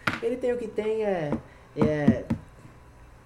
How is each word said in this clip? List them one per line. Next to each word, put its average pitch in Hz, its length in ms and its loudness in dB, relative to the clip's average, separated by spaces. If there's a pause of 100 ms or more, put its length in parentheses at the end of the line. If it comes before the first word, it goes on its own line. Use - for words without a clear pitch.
(220)
ele 240 140 0
tem 247 160 0
o 247 40 0
que 233 120 -6
tem, 214 360 -2
é, 170 280 0 (440)
é, 147 480 4 (1000)